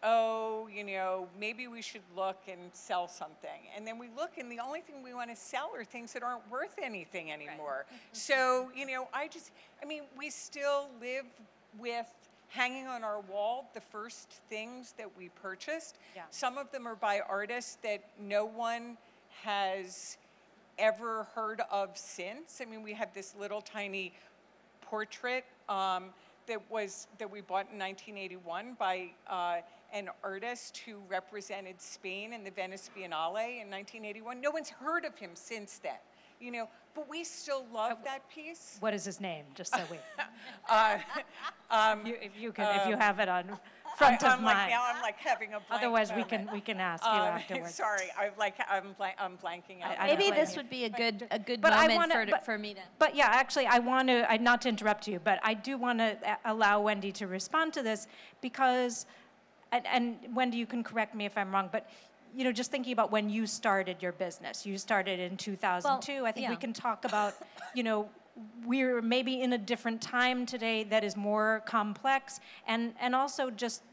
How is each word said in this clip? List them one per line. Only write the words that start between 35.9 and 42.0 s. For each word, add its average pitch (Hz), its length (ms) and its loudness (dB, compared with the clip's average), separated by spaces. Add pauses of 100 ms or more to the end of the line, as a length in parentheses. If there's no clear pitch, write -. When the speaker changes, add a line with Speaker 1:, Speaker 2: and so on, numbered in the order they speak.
Speaker 1:
you 247 100 -12
know, 233 180 -6 (280)
but 302 120 -8
we 320 160 -8
still 277 480 -4
love 226 300 -2
Speaker 2:
Uh, - 40 -10
Speaker 1:
that 269 240 -8
piece. 311 500 -14
Speaker 2:
What 214 160 0
is 180 100 -4
his 196 160 -8
name, 165 320 -6
just 202 220 -4
so 214 60 2 (100)
we 170 60 -10 (360)
Speaker 1:
<laughs> - 360 -16
Uh, 214 280 8 (720)
um, 214 360 6